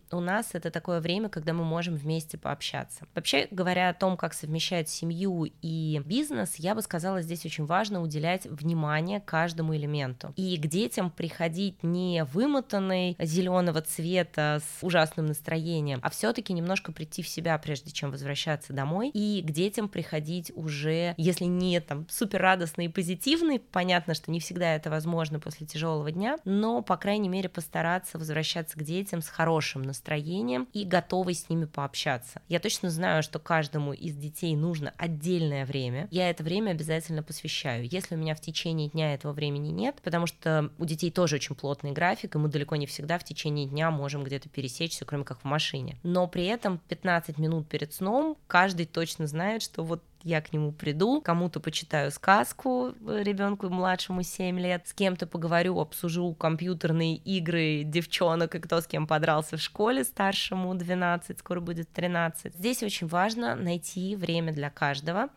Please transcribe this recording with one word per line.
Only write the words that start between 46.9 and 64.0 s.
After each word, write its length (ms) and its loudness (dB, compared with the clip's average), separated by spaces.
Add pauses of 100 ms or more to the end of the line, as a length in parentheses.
минут 300 2
перед 240 -4
сном 440 2 (100)
каждый 400 4
точно 400 -2
знает, 360 -2
что 220 -4
вот 180 -4 (240)
я 140 2
к 120 -8
нему 200 2
приду, 480 2
кому-то 400 0
почитаю 500 0
сказку, 840 4 (140)
э, 160 0
ребёнку 460 0
младшему 560 0
семь 340 -2
лет, 300 0
с 40 -8
кем-то 320 2
поговорю, 540 2
обсужу 560 -2
компьютерные 800 2
игры 720 0
девчонок 720 2
и 20 -6
кто 220 0
с 80 -4
кем 180 0
подрался 500 2
в 40 -4
школе, 420 2
старшему 720 0
двенадцать, 640 0
скоро 220 -4
будет 320 -4
тринадцать. 640 -2
Здесь 260 0
очень 240 -2
важно 480 2
найти 640 -2